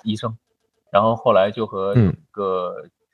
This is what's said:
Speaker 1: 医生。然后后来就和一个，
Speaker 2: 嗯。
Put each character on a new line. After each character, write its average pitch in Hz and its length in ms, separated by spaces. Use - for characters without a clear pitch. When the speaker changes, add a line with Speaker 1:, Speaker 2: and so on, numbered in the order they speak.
Speaker 1:
医 110 140
生。 113 200
然 101 120
后 113 120
后 117 180
来 98 200
就 117 120
和 101 300
一 107 160
个， 92 500
Speaker 2:
嗯。 76 80